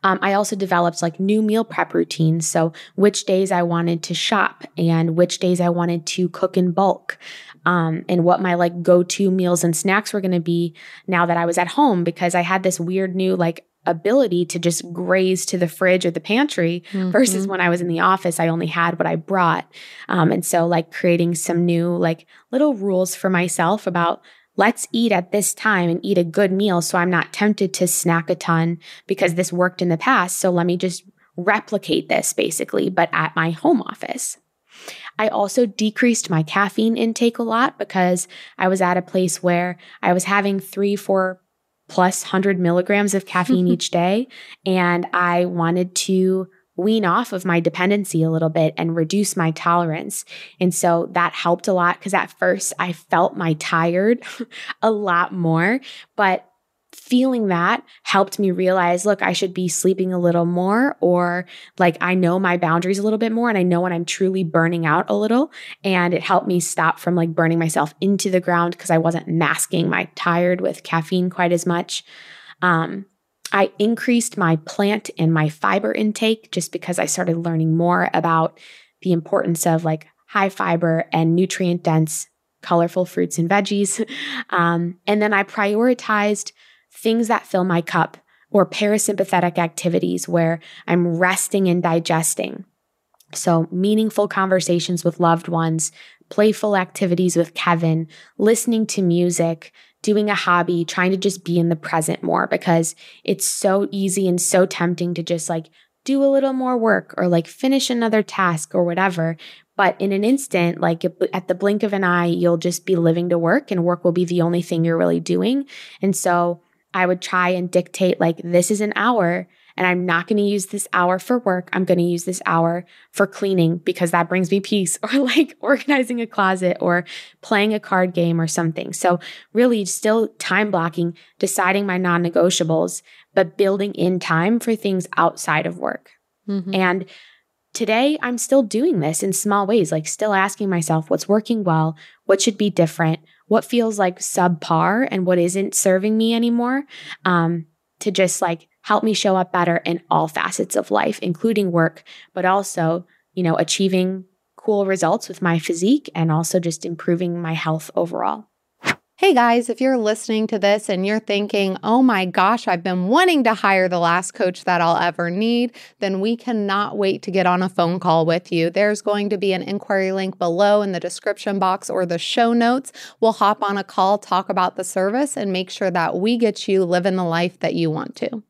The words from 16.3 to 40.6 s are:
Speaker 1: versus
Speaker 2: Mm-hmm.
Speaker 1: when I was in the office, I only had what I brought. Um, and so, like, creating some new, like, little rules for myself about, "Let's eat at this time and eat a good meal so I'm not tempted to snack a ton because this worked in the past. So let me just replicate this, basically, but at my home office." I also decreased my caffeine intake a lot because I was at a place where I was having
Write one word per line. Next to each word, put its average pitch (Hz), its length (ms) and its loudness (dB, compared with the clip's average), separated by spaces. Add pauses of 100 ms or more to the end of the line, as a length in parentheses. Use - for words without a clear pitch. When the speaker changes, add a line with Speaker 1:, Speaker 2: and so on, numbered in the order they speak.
Speaker 1:
versus 190 520 0
Speaker 2:
Mm-hmm. 196 80 -4
Speaker 1:
when 185 80 -2
I 180 80 2
was 175 120 0
in 175 80 -4
the 170 120 -2
office, 180 400 0
I 165 80 2
only 170 180 -2
had 170 320 -2
what 170 80 0
I 165 100 -2
brought. 170 500 0 (420)
Um, 170 240 2
and 170 120 -2
so, 170 220 0
like, 170 260 -2
creating 170 440 0
some 170 280 0
new, 170 320 0
like, 165 300 -2 (260)
little 277 220 2
rules 190 400 -2
for - 160 -4
myself 180 560 0
about, 170 360 -2 (340)
"Let's - 360 0
eat 233 200 2
at 180 200 -2
this 202 220 -2
time 185 340 0
and 170 160 0
eat 190 140 2
a 175 60 2
good 185 280 0
meal 185 300 0
so 185 160 -2
I'm 175 120 2
not 175 220 0
tempted 208 420 0
to 185 120 0
snack 170 440 0
a 180 40 2
ton 165 440 0 (280)
because 190 280 -2
this 180 180 -2
worked 180 300 -2
in 175 60 0
the 165 100 2
past. 180 420 0
So 190 100 0
let 175 160 0
me 175 100 0
just 180 280 -6 (320)
replicate 202 720 -2
this, - 240 0
basically, - 580 -2
but 170 220 0
at 160 240 -2
my 165 140 0
home 240 320 0
office." - 560 -10 (800)
I 220 100 0
also 208 380 0
decreased 214 640 0
my 160 120 2
caffeine 202 540 0
intake 226 420 0
a 240 60 -4
lot 233 340 -2
because 180 500 0 (300)
I 185 100 2
was 190 140 0
at 180 160 2
a 180 40 -2
place 185 400 -2
where 175 360 0 (240)
I 180 100 2
was 180 120 0
having 196 360 0